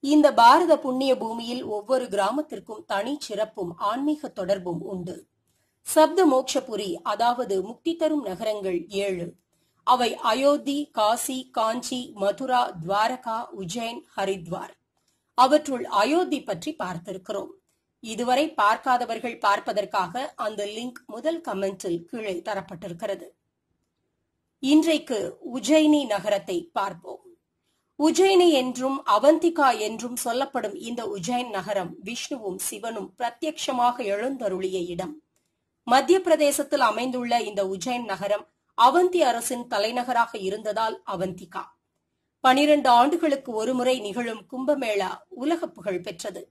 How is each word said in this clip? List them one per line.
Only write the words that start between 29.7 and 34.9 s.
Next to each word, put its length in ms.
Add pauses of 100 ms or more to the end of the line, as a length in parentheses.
என்றும் 380
சொல்லப்படும் 600
இந்த 280
உஜ்ஜைன் 440
நகரம் 420 (100)
விஷ்ணுவும் 560
சிவனும் 540
பிரத்யட்சமாக 920
எழுந்தருளிய 840
இடம். 280 (720)